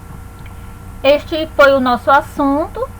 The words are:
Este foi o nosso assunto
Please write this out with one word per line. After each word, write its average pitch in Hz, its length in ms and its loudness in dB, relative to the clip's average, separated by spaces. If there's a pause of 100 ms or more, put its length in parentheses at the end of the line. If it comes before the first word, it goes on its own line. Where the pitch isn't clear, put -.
(1040)
Este 294 520 0
foi 277 180 6
o 277 60 4
nosso 254 320 0
assunto 294 760 0 (120)